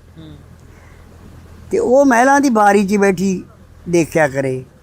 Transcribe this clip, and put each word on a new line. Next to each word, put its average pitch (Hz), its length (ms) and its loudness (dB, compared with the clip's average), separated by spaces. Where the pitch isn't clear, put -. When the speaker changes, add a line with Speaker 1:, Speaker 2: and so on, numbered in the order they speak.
Speaker 1:
ਹੂੰ। 156 180 -20
Speaker 2:
ਤੇ 370 80 -2
ਉਹ 269 280 2
ਮਹਿਲਾਂ 269 340 2
ਦੀ 277 100 0
ਬਾਰੀ 208 360 2
'ਚ 208 100 -2
ਬੈਠੀ 196 480 -2
ਦੇਖਿਆ 165 400 0
ਕਰੇ। 131 360 -6